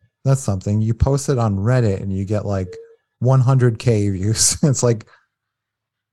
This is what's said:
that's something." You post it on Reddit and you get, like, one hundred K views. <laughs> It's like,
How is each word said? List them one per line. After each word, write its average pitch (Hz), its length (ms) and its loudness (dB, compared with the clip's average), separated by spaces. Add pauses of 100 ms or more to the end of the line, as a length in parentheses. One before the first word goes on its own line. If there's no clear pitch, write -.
(240)
that's 135 180 2
something." 104 400 -2
You 110 120 0
post 135 340 0
it 139 100 0
on 110 180 0
Reddit 107 460 0
and 98 100 -6
you 95 120 -4
get, 104 200 -4
like, 95 320 -6 (440)
one 131 200 4
hundred 123 380 2
K 104 320 0
views. 98 480 -2
<laughs> - 40 -2
It's 143 200 2
like, 117 240 0 (1080)